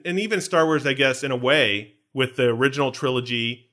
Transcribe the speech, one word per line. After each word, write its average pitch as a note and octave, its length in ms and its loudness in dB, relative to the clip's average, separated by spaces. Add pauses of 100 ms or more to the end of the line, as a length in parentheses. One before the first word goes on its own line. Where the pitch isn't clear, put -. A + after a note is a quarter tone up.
and F3 140 -4
even G#3+ 200 -2
Star E3 260 2
Wars, D3+ 200 2
I C#3 80 0
guess, C3 300 0
in C#3 80 -4
a B2+ 40 0
way, B2 600 0 (180)
with C3 240 -2
the B2+ 120 4
original C3 440 0
trilogy, A#2+ 800 -4